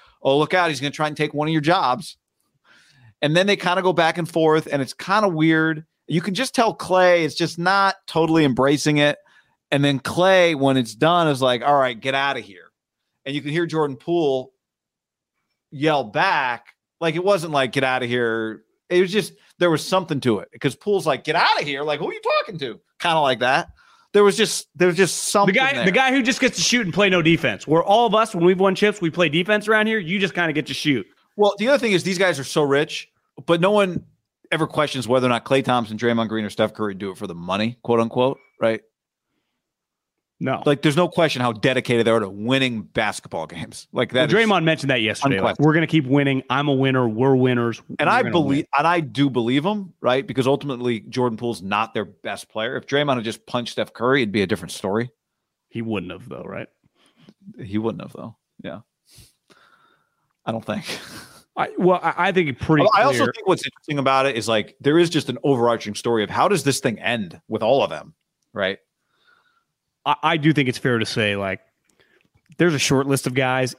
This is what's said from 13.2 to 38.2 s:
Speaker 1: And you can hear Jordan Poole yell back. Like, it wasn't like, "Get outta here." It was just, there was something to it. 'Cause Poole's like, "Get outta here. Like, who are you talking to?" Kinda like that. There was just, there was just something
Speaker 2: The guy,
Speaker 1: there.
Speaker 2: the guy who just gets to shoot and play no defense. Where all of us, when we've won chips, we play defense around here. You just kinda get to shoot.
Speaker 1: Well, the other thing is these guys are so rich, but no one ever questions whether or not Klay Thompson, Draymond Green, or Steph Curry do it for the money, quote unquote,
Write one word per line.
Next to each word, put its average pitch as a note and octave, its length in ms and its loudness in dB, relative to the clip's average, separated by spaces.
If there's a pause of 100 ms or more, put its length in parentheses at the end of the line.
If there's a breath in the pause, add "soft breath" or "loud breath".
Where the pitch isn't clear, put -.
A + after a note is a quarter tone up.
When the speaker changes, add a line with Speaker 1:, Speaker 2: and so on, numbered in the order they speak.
Speaker 1:
And C#3 120 -8
you C#3+ 60 -6
can C#3+ 100 -8
hear E3+ 160 -2
Jordan D3+ 300 -2
Poole C#3+ 540 -2 (1200)
yell D3 340 0
back. C#3 720 -2 (240)
Like, E3 160 -2
it F3+ 80 -4
wasn't E3+ 300 0
like, C3 180 0
"Get C3+ 120 0
outta B2+ 240 0
here." A2+ 560 -2 (260)
It F3+ 120 2
was F#3 100 0
just, G3+ 220 -2 (260 soft breath)
there F3 100 4
was D#3 180 0
something E3+ 340 -2
to A2 180 2
it. - 100 -14 (100)
'Cause C3+ 160 -2
Poole's F#3+ 300 -2
like, C#3+ 180 -2
"Get D3+ 120 -4
outta D#4 280 2
here. C#3+ 200 -6
Like, D3+ 160 -4
who C#4 100 -6
are G#4+ 40 -10
you G#4+ 80 -14 (180)
talking G3 180 -8
to?" B2 220 -10 (200)
Kinda E3 220 0
like C3 180 0
that. C3 300 0 (440 soft breath)
There G3+ 120 6
was F#3+ 100 4
just, - 400 -2
there F3+ 120 2
was E3+ 100 2
just - 320 0
something G3+ 240 2
Speaker 2:
The A3 60 2
guy, C4+ 140 0
Speaker 1:
there. B3 120 -2
Speaker 2:
the F#3+ 60 2
guy B3+ 200 2
who C4+ 100 2
just A#3 200 -2
gets B3+ 160 0
to F3+ 40 -4
shoot A#3+ 240 0
and D#3+ 80 -6
play G3 160 2
no F#3 120 2
defense. D3 440 0
Where D#3+ 160 2
all G#3+ 240 4
of G3+ 80 0
us, A3 220 0
when E3+ 80 0
we've F#3 160 4
won G3 160 2
chips, G#3 240 0
we E3+ 100 -2
play E3+ 200 0
defense G#3 400 0
around G#3+ 180 2
here. A3 120 0
You F3+ 200 -4
just F#3 140 -2
kinda E3+ 180 -2
get C#3+ 140 -2
to C3+ 80 -10
shoot. C3 340 -2 (300)
Speaker 1:
Well, G3+ 220 2
the A3 100 0
other C#4 80 4
thing G#3+ 160 0
is F3 100 2
these F3+ 140 -2
guys F3 200 2
are C3+ 60 -8
so - 200 -2
rich, C#3+ 440 0 (380)
but E3+ 160 2
no F#3+ 100 4
one F#3+ 320 0 (480)
ever D#3 160 0
questions C3+ 400 -4
whether B2+ 200 2
or - 20 2
not A#2 160 0
Klay C3+ 180 2
Thompson, A2+ 340 -2
Draymond A#2 300 0
Green, A2 160 -4
or G2+ 60 -6
Steph G#2+ 240 -2
Curry G#2 200 -6
do F#2+ 180 -8
it F2+ 60 -14
for G#2 80 -10
the F2+ 80 -12
money, F#2+ 500 -4
quote A#2 180 2
unquote, B2 360 -2 (220)